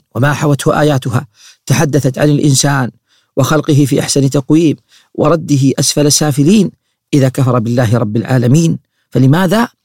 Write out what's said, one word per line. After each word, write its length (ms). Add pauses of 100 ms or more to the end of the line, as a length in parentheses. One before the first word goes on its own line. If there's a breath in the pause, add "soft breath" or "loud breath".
(160)
وما 180
حوته 460
آياتها 480 (380 soft breath)
تحدثت 520
عن 120
الإنسان 640 (460)
وخلقه 480
في 140
أحسن 300
تقويم 460 (380 soft breath)
ورده 680
أسفل 320
سافلين 600 (420)
إذا 160
كفر 300
بالله 380
رب 200
العالمين. 640 (300)
فلماذا 580 (180)